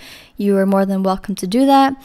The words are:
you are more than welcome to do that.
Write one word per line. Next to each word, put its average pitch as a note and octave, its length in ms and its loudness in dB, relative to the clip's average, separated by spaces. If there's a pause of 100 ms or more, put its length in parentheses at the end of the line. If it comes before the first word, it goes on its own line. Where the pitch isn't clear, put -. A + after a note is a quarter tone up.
(360)
you G3+ 200 0
are G3 100 0
more G3 180 0
than F#3+ 180 -4
welcome F#3+ 340 -4
to F#3+ 100 -8
do A#3 200 0
that. C4+ 280 4 (100)